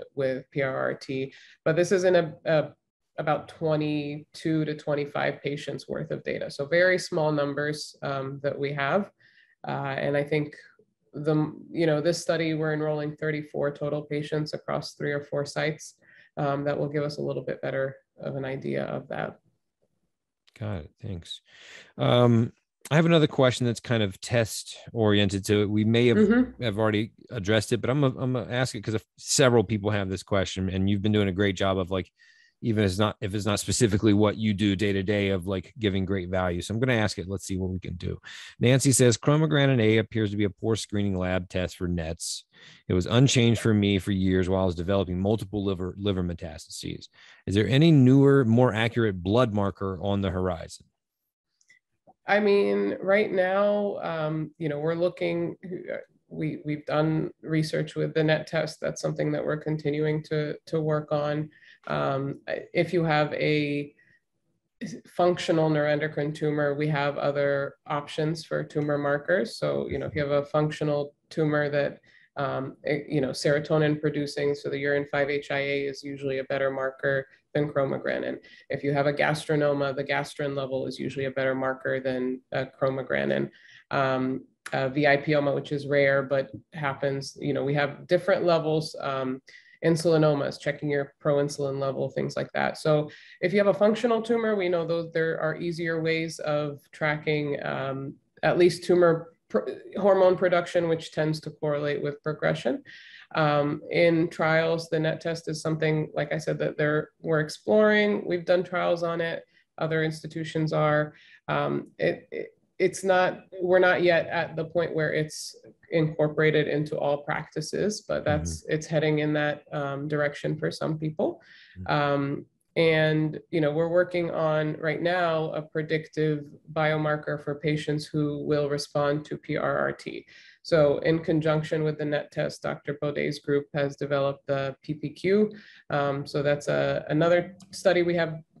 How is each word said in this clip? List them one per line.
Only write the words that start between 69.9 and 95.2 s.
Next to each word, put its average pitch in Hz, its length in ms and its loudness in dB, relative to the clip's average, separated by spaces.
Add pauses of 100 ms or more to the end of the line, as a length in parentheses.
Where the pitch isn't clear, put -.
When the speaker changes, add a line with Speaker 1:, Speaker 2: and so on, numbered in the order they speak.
Speaker 1:
know, 135 80 -6
if 139 80 -10
you 151 80 -2
have 139 80 -4
a 143 160 0
functional 151 680 -2 (160)
tumor 151 400 0
that, 143 280 -2 (380)
um, 135 480 -6
it, - 240 -2
you 147 120 0
know, 127 100 0
serotonin 151 680 2
producing, 143 540 -2
so 143 160 -8
the 139 80 -4
urine 143 320 0
five 143 200 0
H 143 200 -4
I 143 80 -2
A 139 280 -2
is 139 180 -10
usually 139 340 -4
a 131 60 -4
better 135 260 0
marker 135 560 -2 (260)
than 147 160 2
chromogranin. 131 680 -2 (300)
If 139 160 -6
you 143 80 0
have 143 160 2
a 147 40 4
gastrinoma, 147 840 0
the 143 80 -4
gastrin 139 500 -4
level 135 320 -4
is 131 140 -8
usually 135 240 -6
a 131 80 -4
better 131 200 0
marker 131 460 -2
than, 127 420 -2 (120)
uh, 131 140 -2 (140)
chromogranin. 131 680 0 (400)
Um, 131 540 0 (280)
uh, 135 180 0
V 147 180 2
I 139 80 6
P, 147 180 0
which 139 380 0
is 139 160 -4
rare 139 340 4
but 135 300 -2 (200)
happens, 139 680 -4
you 143 120 0
know, 131 120 -2
we 143 100 0
have 143 320 -2
different 175 380 2
levels. 156 560 2
Um, 135 420 -4 (420)
insulinomas, 156 760 4
checking 147 300 -4
your 143 240 -2 (100)
proinsulin 143 560 0
level, 135 300 -2
things 143 260 -4
like 139 160 -4
that. 139 240 -2
So 151 340 2 (300)
if 180 120 0
you 202 60 4
have 202 80 4
a 190 80 6
functional 226 460 2
tumor, 226 340 0
we 185 140 0
know 170 180 0
those, 165 260 -2
there 165 280 0